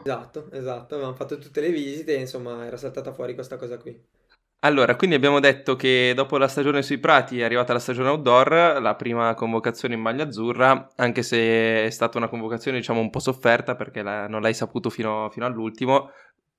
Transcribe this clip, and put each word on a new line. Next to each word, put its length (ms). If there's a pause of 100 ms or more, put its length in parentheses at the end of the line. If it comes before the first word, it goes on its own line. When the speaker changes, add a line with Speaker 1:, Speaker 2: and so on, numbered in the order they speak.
Speaker 1:
Esatto, 480
esatto, 440
avevamo 200
fatto 220
tutte 240
le 80
visite 460
e, 60
insomma, 440
era 120
saltata 360
fuori 220
questa 220
cosa 200
qui. 200 (640)
Speaker 2:
Allora, 360
quindi 180
abbiamo 240
detto 380
che 360
dopo 240
la 120
stagione 320
sui 160
prati 420
è 60
arrivata 260
la 80
stagione 300
outdoor, 720
la 140
prima 380
convocazione 600
in 80
maglia 220
azzurra, 720
anche 260
se 640
è 40
stata 280
una 100
convocazione, 500
diciamo, 220
un 100
po' 100
sofferta 580
perché 240
la, 260
non 140
l'hai 120
saputo 360
fino, 420
fino 140
all'ultimo, 640 (480)